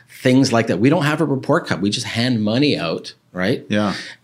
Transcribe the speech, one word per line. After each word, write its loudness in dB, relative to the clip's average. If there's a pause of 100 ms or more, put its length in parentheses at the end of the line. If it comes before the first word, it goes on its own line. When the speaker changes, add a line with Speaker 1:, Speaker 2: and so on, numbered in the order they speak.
(200)
Speaker 1:
Things 4
like 2
that. -2
We 4
don't 2
have 0
a 2
report 0
card. -4
We 0
just -6
hand 0
money 2
out, -6 (180)
right? -2
Speaker 2:
Yeah. 0 (280)